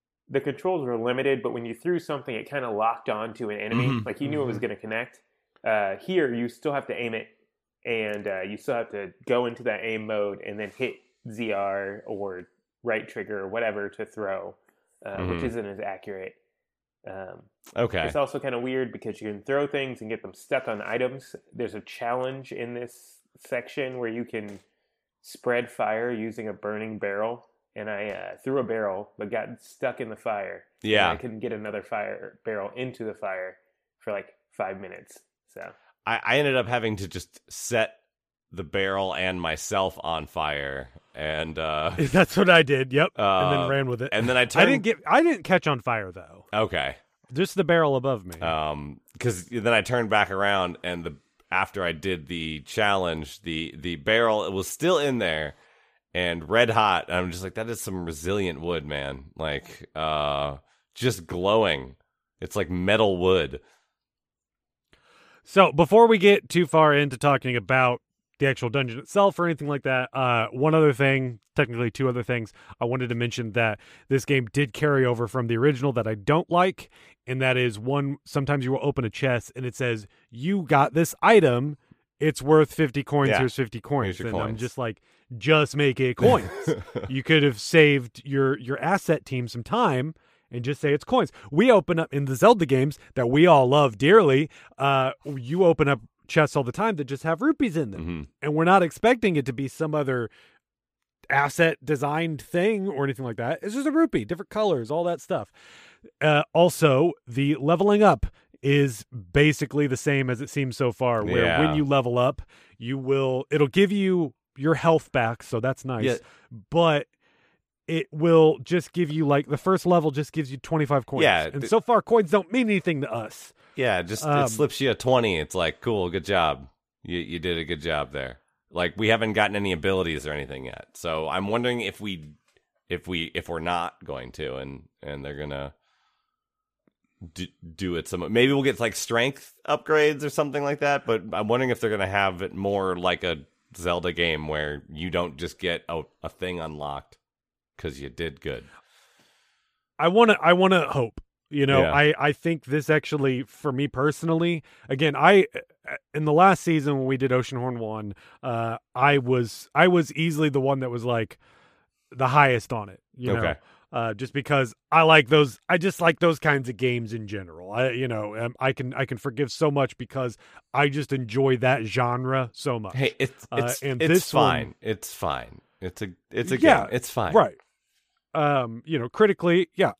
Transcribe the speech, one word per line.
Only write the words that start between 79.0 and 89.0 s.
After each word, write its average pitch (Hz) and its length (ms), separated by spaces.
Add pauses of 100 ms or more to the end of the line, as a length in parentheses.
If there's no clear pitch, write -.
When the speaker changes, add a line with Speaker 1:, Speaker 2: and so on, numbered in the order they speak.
Speaker 3:
a 107 60
chest 123 440
and 127 120
it 117 80
says, 113 320 (240)
"You 170 320
got 143 320
this 160 280
item, 147 540 (440)
it's 151 220
worth 151 300
fifty 143 300
coins, 139 280
Speaker 2:
Yeah. 101 100
Speaker 3:
here's 127 140
fifty 120 260
coins." 135 260
Speaker 2:
Here's 90 140
your 120 80
Speaker 3:
And 104 100
I'm 78 120
Speaker 2:
coins. 110 100
Speaker 3:
just 123 180
like, 117 240 (340)
"Just 147 400
make 139 240
it 127 160
coins." 226 340 (320)
Speaker 2:
<laughs> - 260
Speaker 3:
You 131 140
could 156 200
have 131 180
saved 143 640
your, 139 340
your 127 220
asset 165 440